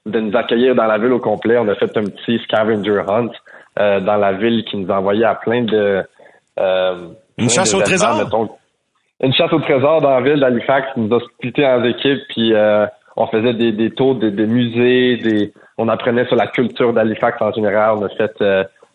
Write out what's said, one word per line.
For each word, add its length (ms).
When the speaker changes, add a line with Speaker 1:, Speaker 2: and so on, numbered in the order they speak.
Speaker 1:
de 140
nous 160
accueillir 380
dans 120
la 100
ville 160
au 80
complet. 380
On 100
a 60
fait 240
un 60
petit 400
scavenger 640
hunt, 220
euh, 220
dans 160
la 160
ville 320
qui 140
nous 120
envoyait 360
à 80
plein 300
de, 380
euh, 360
Speaker 2:
Une 100
Speaker 1:
plein 20
Speaker 2:
chasse 260
au 80
Speaker 1:
d'événements, 320
Speaker 2:
trésor ? 100
Speaker 1:
mettons. 260
Une 140
chasse 180
au 80
trésor 400
dans 100
la 120
ville 180
d'Halifax, 540
qui 60
nous 140
a 60
splittés 320
en 180
équipes, 460
puis, 240
euh, 320
on 100
faisait 280
des, 180
des 180
tours 240
de, 160
de 160
musées, 680
des, 360
on 120
apprenait 380
sur 100
la 100
culture 460
d'Halifax 500
en 100
général, 460
on 60
a 60
fait, 200
euh, 220